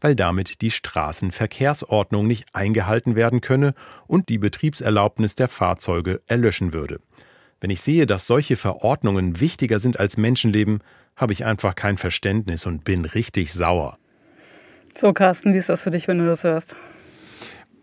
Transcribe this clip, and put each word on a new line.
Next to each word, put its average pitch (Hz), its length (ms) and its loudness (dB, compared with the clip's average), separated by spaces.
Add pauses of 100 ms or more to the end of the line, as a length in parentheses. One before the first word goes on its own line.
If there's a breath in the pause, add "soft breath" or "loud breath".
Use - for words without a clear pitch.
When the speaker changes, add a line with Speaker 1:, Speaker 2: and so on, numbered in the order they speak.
Speaker 1:
weil 151 140 4
damit 92 460 -2
die 110 100 0
Straßenverkehrsordnung 104 1600 -2
nicht 110 260 -2
eingehalten 107 640 0
werden 117 240 2
könne 135 360 0 (320 loud breath)
und 180 200 0
die 113 100 -2
Betriebserlaubnis 107 1000 0
der 127 120 2
Fahrzeuge 90 800 -2
erlöschen 107 460 0
würde. 76 260 -6 (640 soft breath)
Wenn - 80 -4
ich 95 120 -2
sehe, 156 240 4
dass 101 220 0
solche 131 300 2
Verordnungen 95 840 0
wichtiger 117 400 0
sind 120 200 0
als 101 180 0
Menschenleben, 107 640 2 (360 soft breath)
habe 110 180 0
ich - 120 -6
einfach 104 300 0
kein 101 220 -2
Verständnis 92 680 -2
und 82 180 -6
bin 90 220 -2
richtig 87 480 -4
sauer. 87 440 0 (1000 soft breath)
Speaker 2:
So, 202 160 4
Carsten, 190 400 4
wie 185 40 4
ist 185 120 -2
das 175 120 0
für 180 100 -4
dich, 170 180 -4
wenn 180 100 2
du 170 60 2
das 170 180 0
hörst? 165 320 -2 (1080 loud breath)